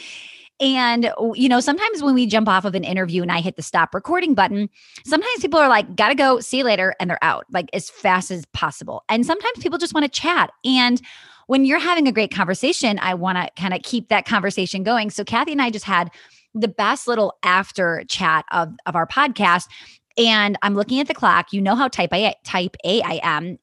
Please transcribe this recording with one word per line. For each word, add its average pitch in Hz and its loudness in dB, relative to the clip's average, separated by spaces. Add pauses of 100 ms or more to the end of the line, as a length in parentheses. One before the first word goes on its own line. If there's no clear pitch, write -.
(600)
And, 247 2
w-, 226 -2
you 269 6
know, 247 4
sometimes 359 0
when 277 4
we 247 4
jump 214 2
off 190 2
of 190 -4
an 190 -2
interview 180 -2
and 175 -2
I 170 0
hit 180 -6
the 160 -10
stop 165 0
recording 339 0
button, 196 2 (340)
sometimes 427 -2
people 320 0
are 285 6
like, 208 2
"Gotta 220 2
go, 262 4
see - -4
you 269 0
later," 190 0
and 180 -4
they're - -4
out, 135 0
like, 180 -4
as - -6
fast 185 0
as 175 -8 (100)
possible. - -6
And 233 2
sometimes 415 -4
people 339 -4
just 330 -4
wanna 294 0
chat. 330 0 (160)
And 254 2 (460)
when 269 2
you're 269 2
having 320 2
a 247 2
great 208 0
conversation, 202 0
I 185 -2
wanna 180 -2
kinda 185 -4
keep - -6
that 202 2
conversation 190 -2
going. 214 0
So 208 -6
Cathy 262 -2
and 285 0
I 247 2
just 214 -8
had 175 0 (460)
the 208 0
best 214 -2
little 214 0
after 180 0
chat 160 0
of, 170 -2 (140)
of 175 -2
our 165 0
podcast. 202 2 (520)
And 214 2
I'm 202 0
looking 208 0
at 294 -2
the 320 -2
clock. - 2
You 196 -2
know 196 2
how 262 0
type 175 -2
A, 196 0 (100)
type 185 -4
A 196 0
I - -4
am. 165 -4